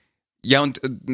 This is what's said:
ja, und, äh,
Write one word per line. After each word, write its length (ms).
ja, 180
und, 220
äh, 60